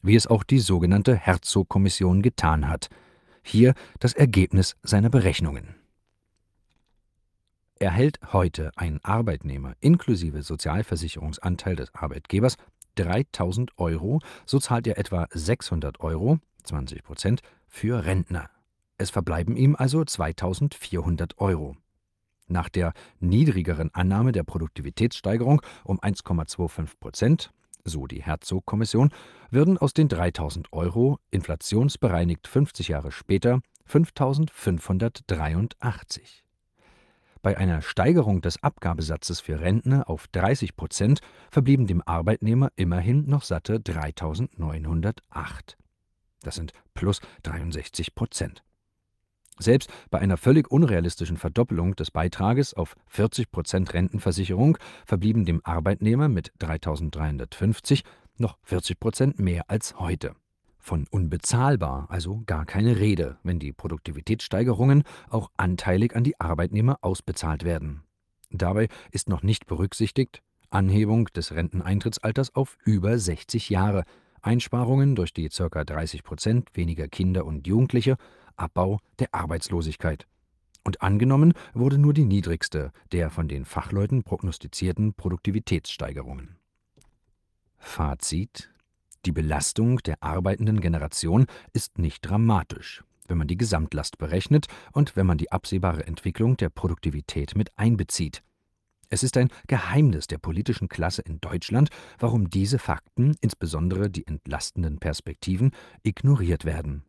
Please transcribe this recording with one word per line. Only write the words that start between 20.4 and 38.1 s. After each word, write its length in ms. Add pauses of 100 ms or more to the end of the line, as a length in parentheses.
Euro. 400 (680)
Nach 220
der 240 (260)
niedrigeren 760
Annahme 380
der 120
Produktivitätssteigerung 1160 (220)
um 160
eins 240
Komma 240
zwei 220
fünf 300
Prozent, 520 (320)
so 240
die 160
Herzog-Kommission, 880 (400)
würden 260
aus 160
den 140
dreitausend 680
Euro 460 (100)
inflationsbereinigt 1160
fünfzig 400
Jahre 240
später 480 (260)
fünftausendfünfhundertdreiundachtzig. 2500 (1000)
Bei 140
einer 240
Steigerung 600